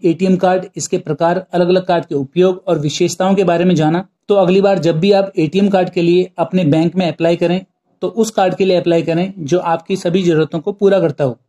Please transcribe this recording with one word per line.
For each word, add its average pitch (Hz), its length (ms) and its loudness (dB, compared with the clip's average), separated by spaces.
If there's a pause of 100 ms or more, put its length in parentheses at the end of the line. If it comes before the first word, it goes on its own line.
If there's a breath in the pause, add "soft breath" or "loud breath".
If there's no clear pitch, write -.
एटीएम 180 300 2
कार्ड, 185 300 0 (100)
इसके 175 220 -6
प्रकार, 175 560 -4
अलग-अलग 180 320 0
कार्ड 170 200 -2
के 156 100 -6
उपयोग 180 520 0
और 165 120 0
विशेषताओं 175 560 -2
के 196 80 2
बारे 170 220 0
में 180 100 2
जाना। 156 320 0 (200)
तो 202 80 0
अगली 190 260 4
बार 196 180 2
जब 160 200 0
भी 202 120 2
आप 190 260 2
एटीएम 185 320 0
कार्ड 185 200 0
के 175 120 -4
लिए 175 360 2
अपने 180 260 -2
बैंक 160 320 2
में 180 120 0
अप्लाई 165 280 0
करें, 175 300 -2 (360)
तो 185 60 -4
उस 220 240 -2
कार्ड 185 240 0
के 196 100 -2
लिए 180 120 2
अप्लाई 170 240 0
करें 165 380 -4
जो 165 200 -2
आपकी 170 360 -4
सभी 185 280 -2
ज़रूरतों 160 360 0
को 202 120 -6
पूरा 196 280 2
करता 156 240 -2
हो। 123 140 -4 (120)